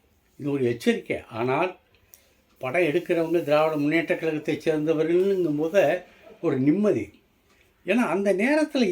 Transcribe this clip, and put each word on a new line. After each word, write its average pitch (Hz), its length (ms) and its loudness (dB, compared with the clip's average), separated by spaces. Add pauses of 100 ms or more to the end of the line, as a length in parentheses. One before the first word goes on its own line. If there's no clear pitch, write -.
(400)
இது 143 100 -6
ஒரு 139 140 -2
எச்சரிக்கை. 147 540 -2 (100)
ஆனால் 131 480 -2 (840)
படம் 131 220 -2
எடுக்கிறவங்க 165 600 0
திராவிட 151 340 2
முன்னேற்ற 160 400 0
கழகத்தை 156 400 -4
சேர்ந்தவர்கள்ங்கும்போது 160 1500 0 (380)
ஒரு 143 180 0
நிம்மதி. 151 480 2 (800)
ஏன்னா, 220 200 2
அந்த 196 280 0
நேரத்துல 285 580 0